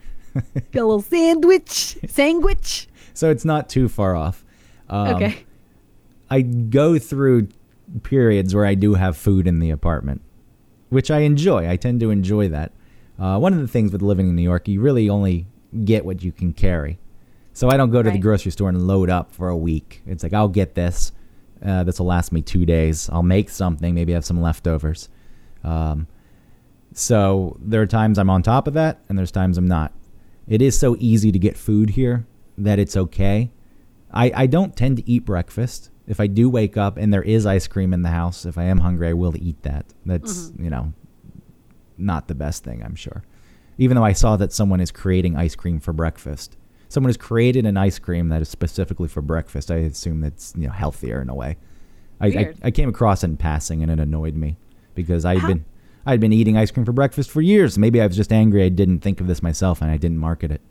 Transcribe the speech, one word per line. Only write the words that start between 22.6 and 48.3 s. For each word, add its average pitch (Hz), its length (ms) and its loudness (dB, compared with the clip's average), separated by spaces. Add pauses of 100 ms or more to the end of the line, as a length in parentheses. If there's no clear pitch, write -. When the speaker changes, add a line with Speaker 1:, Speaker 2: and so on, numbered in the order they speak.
Speaker 1:
days. 80 440 0
I'll 87 140 0
make 92 240 2
something, 87 460 -4
maybe 85 180 -2
have 85 140 -2
some 85 160 -2
leftovers." 80 680 -4 (560)
Um, 80 420 -4 (840)
so 98 680 0
there 107 200 0
are 107 60 2
times 110 320 2
I'm 95 120 4
on 92 120 4
top 135 260 2
of 143 60 -4
that, 160 340 0
and 98 100 -4
there's 92 140 -4
times 92 240 0
I'm 90 100 2
not. 80 260 0 (540)
It 110 140 2
is 135 180 4
so 123 200 4
easy 110 340 4
to 92 60 0
get 92 180 0
food 107 340 0
here 120 360 -2 (320)
that 101 200 2
it's 101 180 -2
okay. 98 540 0 (640)
I, 123 220 2
I 131 120 2
don't 160 300 0
tend 131 220 2
to 117 120 -6
eat 120 140 2
breakfast. - 640 -6 (160)
If 110 140 -4
I 104 60 2
do 110 220 2
wake 110 300 0
up 101 180 -2
and 104 160 2
there 98 100 2
is 110 220 2
ice 98 240 0
cream 95 240 -2
in 87 80 0
the 87 80 -2
house, 85 380 -4
if 85 100 -8
I 85 80 -4
am 92 140 4
hungry, 85 300 2
I 82 40 0
will 85 240 0
eat 85 280 -8
that. 71 200 -6 (220)
That's, 90 420 -6
Speaker 2:
Mm-hmm. - 160 -12
Speaker 1:
you 82 60 -6
know, 71 240 -6 (1040)
not 87 300 -4
the 82 60 -8
best 73 300 -8
thing, 58 180 -12
I'm 55 120 -12
sure. - 280 -14 (540)
Even 127 180 2
though 117 100 4
I 98 100 4
saw 107 220 4
that 95 180 -2
someone 95 260 2
is 87 100 -2
creating 90 460 0
ice 82 180 -2
cream 87 260 -6
for 85 120 -6
breakfast. 78 640 -6 (320)
Someone 131 220 0
has 117 80 -4
created 123 480 2
an 101 100 2
ice 98 220 0
cream 85 320 -2